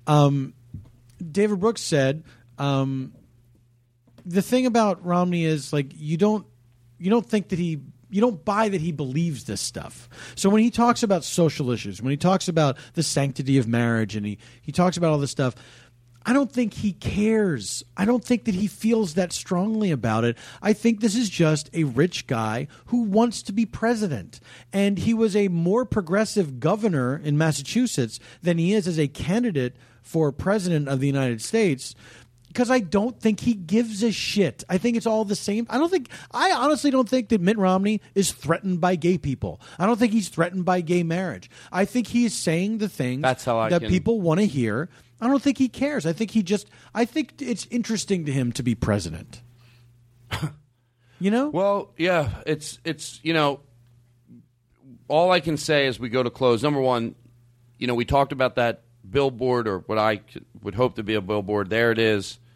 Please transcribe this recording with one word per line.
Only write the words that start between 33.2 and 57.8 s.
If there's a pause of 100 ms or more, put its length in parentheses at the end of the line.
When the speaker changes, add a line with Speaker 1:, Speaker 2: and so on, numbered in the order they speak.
Speaker 1:
think
he
gives
a
shit.
I
think
it's
all
the
same.
I
don't
think, (220)
I
honestly
don't
think
that
Mitt
Romney (140)
is
threatened
by
gay
people. (160)
I
don't
think
he's
threatened
by
gay
marriage. (220)
I
think
he
is
saying
the
things
Speaker 2:
That's
how
I
Speaker 1:
that
Speaker 2:
can
Speaker 1:
people
wanna
hear. (320)
I
don't
think
he
cares.
I
think
he
just, (280)
I
think
it's
interesting
to
him
to
be
president. (920)
<laughs> (800)
You
know?
Speaker 2:
Well,
yeah,
it's,
it's,
you
know, (1500)
all
I
can
say
as
we
go
to
close,
number
one, (640)
you